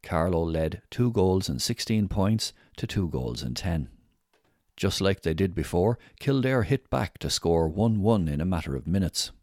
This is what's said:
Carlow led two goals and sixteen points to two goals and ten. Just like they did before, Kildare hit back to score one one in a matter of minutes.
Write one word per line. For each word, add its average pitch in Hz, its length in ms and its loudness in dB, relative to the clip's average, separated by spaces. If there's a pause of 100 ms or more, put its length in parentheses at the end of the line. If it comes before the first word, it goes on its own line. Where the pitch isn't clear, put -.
Carlow 85 400 0
led 80 480 -2
two 120 220 0
goals 95 360 2
and 65 120 -4
sixteen 110 480 -2
points 104 440 0 (240)
to - 100 -8
two 95 220 -2
goals 62 340 -6
and 62 140 -6
ten. 80 320 -2 (880)
Just - 240 0
like 95 220 0
they 80 120 0
did 87 200 0
before, 87 440 0 (200)
Kildare 131 460 0
hit - 260 -2
back - 280 -4
to - 120 -4
score 82 380 2
one 104 320 2
one 98 280 2
in 73 120 -2
a 85 60 0
matter 78 280 -2
of 62 120 -6
minutes. 90 440 0 (120)